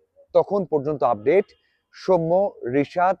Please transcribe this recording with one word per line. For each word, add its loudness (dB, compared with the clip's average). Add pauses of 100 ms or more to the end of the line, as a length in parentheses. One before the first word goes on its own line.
(360)
তখন 2
পর্যন্ত -4
আপডেট, 0 (480)
সৌম্য, 0 (420)
রিশাদ 0